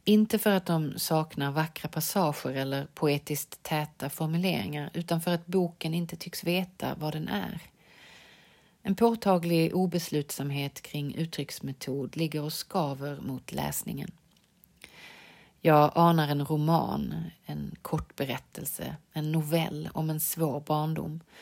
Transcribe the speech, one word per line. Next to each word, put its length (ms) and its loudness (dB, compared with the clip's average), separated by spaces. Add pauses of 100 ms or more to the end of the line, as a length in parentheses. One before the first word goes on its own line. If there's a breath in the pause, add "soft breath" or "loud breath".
inte 360 6
för 120 4
att 140 2
de 340 0
saknar 520 0
vackra 380 -4
passager 640 0
eller 400 -2
poetiskt 720 -2
täta 460 -4
formuleringar, 840 -2
utan 280 -2
för 100 0
att 140 0
boken 480 0
inte 220 -2
tycks 280 -10
veta 520 -2
vad 180 -4
den 140 -4
är. 340 -4 (1200 loud breath)
En 140 0
påtaglig 800 4
obeslutsamhet 1040 -2
kring 340 -6
uttrycksmetod 1040 -6
ligger 240 -2
och 120 -6
skaver 680 -4
mot 300 -8
läsningen. 600 -6 (1600 loud breath)
Jag 280 8
anar 320 6
en 180 0
roman, 800 0 (220)
en 360 -8
kort 340 -4
berättelse, 800 -6 (180)
en 180 -2
novell 640 0
om 160 -2
en 100 -2
svår 400 -2
barndom. 600 -2 (220 loud breath)